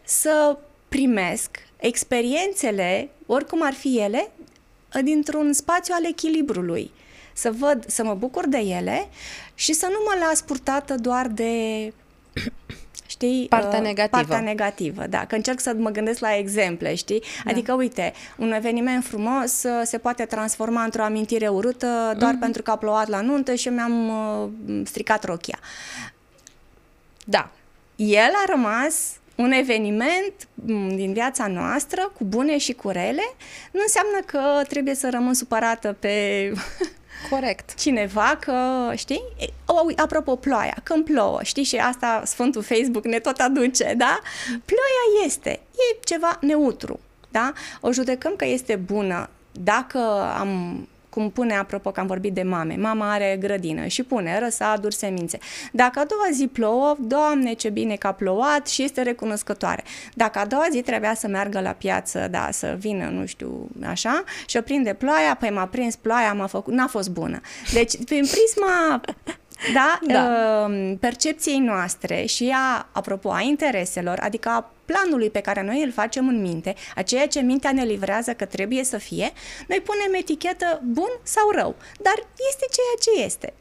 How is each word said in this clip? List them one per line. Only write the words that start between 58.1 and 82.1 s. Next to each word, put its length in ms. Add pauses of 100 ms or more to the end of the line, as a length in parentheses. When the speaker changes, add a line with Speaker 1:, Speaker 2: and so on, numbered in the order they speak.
Speaker 1:
plouat", 560
și 160
este 180
recunoscătoare. 800 (300)
Dacă 260
a 60
doua 260
zi 100
trebuia 320
să 140
meargă 320
la 120
piață, 600
da, 200
să 280
vină, 260
nu 200
știu, 420 (180)
așa, 380 (240)
și 100
o 40
prinde 320
ploaia, 460
"Păi 100
m-a 180
prins 280
ploaia, 380
m-a 140
făcut", 260
n-a 140
fost 220
bună. 320 (320)
Deci, 200 (120)
prin 200
prisma, 760 (720)
da, 340
Speaker 2:
Da. 220 (380)
Speaker 1:
um, 300
percepției 640
noastre 640
și 300
a, 360
apropo, 400
a 100
intereselor, 800
adică 280
a 220 (140)
planului 440
pe 100
care 240
noi 200
îl 80
facem 360
în 140
minte, 340 (200)
a 60
ceea 260
ce 120
mintea 320
ne 120
livrează 500
că 120
trebuie 380
să 140
fie, 340 (360)
noi 160
punem 360
etichetă 680
bun 240 (140)
sau 320
rău, 200 (260)
dar 260 (220)